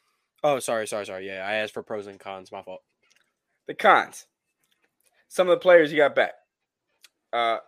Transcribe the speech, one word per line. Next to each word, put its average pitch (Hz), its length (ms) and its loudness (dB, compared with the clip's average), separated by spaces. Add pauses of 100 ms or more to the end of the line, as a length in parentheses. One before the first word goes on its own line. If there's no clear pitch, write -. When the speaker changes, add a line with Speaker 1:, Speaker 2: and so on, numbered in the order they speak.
(420)
Speaker 1:
Oh, 147 180 0
sorry, 110 280 -6
sorry, 104 180 -8
sorry. 95 220 -12
Yeah, 95 180 -10
I 104 100 -4
asked 107 180 -6
for 107 100 -10
pros 104 240 -10
and 98 120 -20
cons. 95 340 -16
My 98 80 -14
fault. 92 220 -18 (840)
Speaker 2:
The 147 60 -12
cons. - 540 2 (1000)
Some 180 220 0
of - 20 4
the 170 100 2
players 170 300 6
you 156 60 -4
got 143 180 2
back. 117 180 0 (1000)
Uh, 117 240 0 (100)